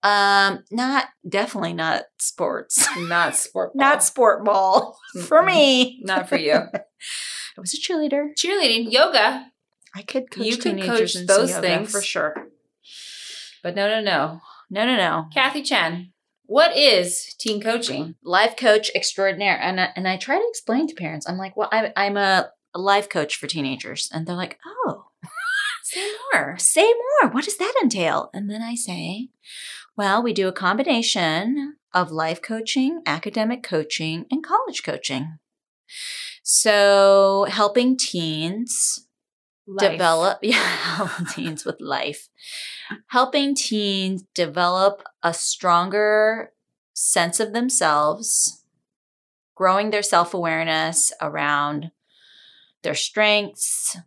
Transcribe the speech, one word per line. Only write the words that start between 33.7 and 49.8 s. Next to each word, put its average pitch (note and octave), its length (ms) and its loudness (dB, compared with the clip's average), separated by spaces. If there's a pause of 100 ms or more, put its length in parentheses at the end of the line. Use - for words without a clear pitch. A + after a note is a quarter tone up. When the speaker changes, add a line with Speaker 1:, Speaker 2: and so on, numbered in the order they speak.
Speaker 1:
and D4+ 140 -2
college A4 400 -2
coaching." D3+ 560 -6 (1040)
So G3 1040 6
helping A3 480 2
teens E3+ 1120 -4 (600)
Speaker 2:
Life. G3 260 0
Speaker 1:
develop, E3+ 460 2
<laughs> - 40 -10
yeah, A3 160 2
helping F3 680 -4
teens - 380 -8
with - 160 -8
life. - 480 -6 (800)
Helping C#4 460 2
teens G3 720 -2 (100)
develop F3+ 680 0 (200)
a E3 100 0
stronger G#3 1200 2 (400)
sense - 480 0
of G#3+ 120 -2
themselves, F#3 1120 0 (880)
growing F#3+ 360 2